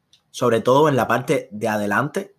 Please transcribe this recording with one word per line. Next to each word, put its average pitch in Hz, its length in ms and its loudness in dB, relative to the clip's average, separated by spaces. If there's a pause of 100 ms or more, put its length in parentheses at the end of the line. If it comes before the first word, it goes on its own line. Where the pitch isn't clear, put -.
(320)
sobre 117 300 0
todo 139 280 4
en 139 60 0
la 113 120 0
parte 127 440 -2
de 107 160 -6
adelante, 107 720 -4